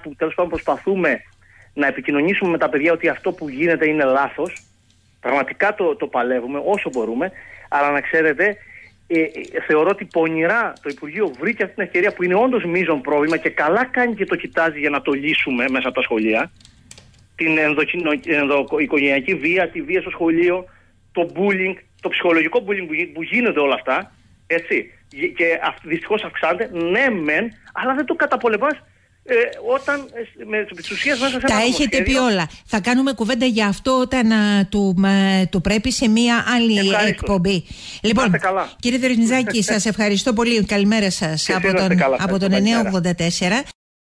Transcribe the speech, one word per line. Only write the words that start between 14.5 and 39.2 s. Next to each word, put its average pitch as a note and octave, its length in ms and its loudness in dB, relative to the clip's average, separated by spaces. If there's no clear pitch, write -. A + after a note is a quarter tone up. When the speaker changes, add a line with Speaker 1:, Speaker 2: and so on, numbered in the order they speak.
Speaker 1:
για D3 120 -2
να C#3 120 -2
το D3+ 100 -2
λύσουμε C#3 580 -2
μέσα C3 160 -2
από B2+ 100 -4
τα C3 60 0
σχολεία. A2 480 0
Την D#3+ 220 0
ενδοκινο-, D3+ 680 0
ενδοοικογενειακή C#3+ 1080 0
βία, E3 340 0
τη E3 140 -10
βία E3+ 180 -2
στο F3 100 -10
σχολείο, F3 540 2
το E3+ 220 -2
bullying, F#3 400 0
το - 80 -6
ψυχολογικό F3 580 0
bullying F#3+ 200 -4
που D#3 80 -8
γι-, E3+ 120 -4
που D#3+ 160 -12
γίνονται F#3 380 -2
όλα C#3 140 2
αυτά, C3+ 380 -4
έτσι, E3+ 460 -4
γε-, C#3+ 160 -6
και E3 260 0
αυ-, - 240 -6
δυστυχώς E3+ 360 -4
αυξάνεται, F3 500 -4
ναι F#3 380 0
μεν, F3 400 -2
αλλά B3 220 -4
δεν C#4+ 100 -2
το D#4+ 100 -2
καταπολεμάς, B3 580 0
ε, B3+ 100 -2
όταν, C#4 380 -4
ε, A#3 320 -14
με, G#3+ 140 -4
επί G#3 160 -6
της E3 160 -14
ουσίας A#3+ 280 -2
μέσα C4 120 0
σε B3+ 60 -4
ένα B3+ 100 -2
Speaker 2:
Τα A3 40 2
έχετε C4 400 2
πει A3 100 0
Speaker 1:
νομοσχέδιο. B3+ 120 2
Speaker 2:
όλα. F#3+ 240 0
Θα G#3+ 140 -2
κάνουμε B3+ 320 2
κουβέντα A#3 340 0
για A3 200 2
αυτό B3+ 340 2
όταν, B3 320 2
α, G#3 360 4
του, G3 280 2
μ, G3 80 4
ε, G3 460 4
του F#3 100 0
πρέπει G#3+ 320 0
σε B3 160 2
μία A#3 360 4
άλλη A#3 240 4
Speaker 1:
Ευχαριστώ. G3+ 300 2
Speaker 2:
εκπομπή. F#3+ 560 0
Speaker 1:
Να G#3 60 0
Speaker 2:
Λοιπόν, A#3+ 160 4
Speaker 1:
είστε F3+ 140 2
καλά. F#3 420 -2
Speaker 2:
κύριε A#3+ 180 0
Δερνιζάκη, A#3 680 2